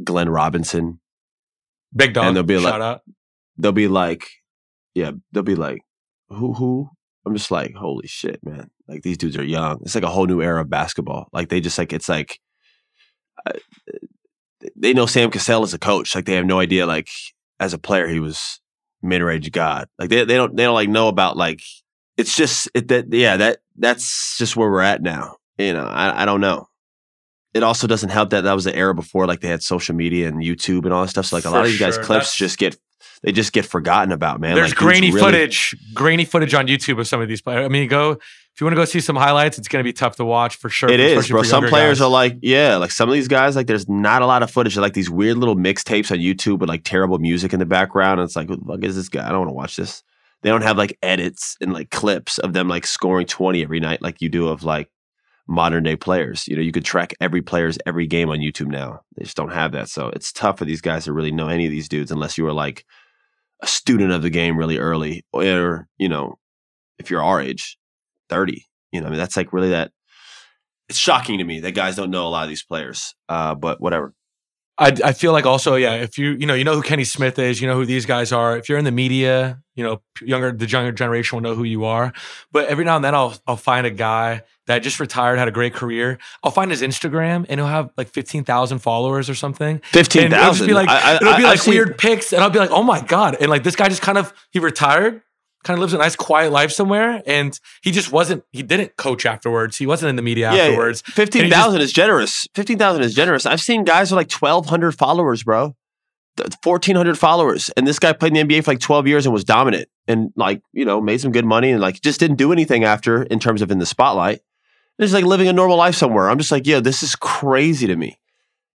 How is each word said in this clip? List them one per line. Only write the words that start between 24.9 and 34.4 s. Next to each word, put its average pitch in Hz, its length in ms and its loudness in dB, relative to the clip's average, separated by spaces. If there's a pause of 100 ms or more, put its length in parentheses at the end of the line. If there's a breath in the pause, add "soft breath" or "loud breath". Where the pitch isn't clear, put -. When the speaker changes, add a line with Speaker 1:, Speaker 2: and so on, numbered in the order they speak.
Speaker 1:
now. 80 340 -6 (220)
You 95 160 0
know, 73 120 -4
I, 85 380 -2
I - 20 2
don't 101 160 2
know. 92 260 0 (840)
It 113 100 0
also 117 240 0
doesn't 104 220 0
help 104 220 0
that 101 100 2
that 98 120 0
was 95 120 -2
the 95 100 -2
era 95 180 0
before, 90 340 -2
like, 87 120 -2
they 87 80 -8
had 85 160 -4
social 87 320 -4
media 85 320 -2
and 78 160 -6
YouTube 87 400 -2
and 90 100 0
all 90 100 0
that 92 60 -4
stuff. 95 180 -4
So, 87 100 -4
like, 85 80 -6
a 82 40 -4
lot 87 100 0
Speaker 2:
For 110 60 2
Speaker 1:
of - 20 2
these 110 120 0
guys' 92 160 0
Speaker 2:
sure. 113 80 -8
Speaker 1:
clips 135 220 0
Speaker 2:
That's - 120 -6
Speaker 1:
just 95 200 -2
get, 90 180 0 (480 loud breath)
they - 80 0
just 104 220 -2
get 101 120 2
forgotten 92 460 0
about, 78 300 -4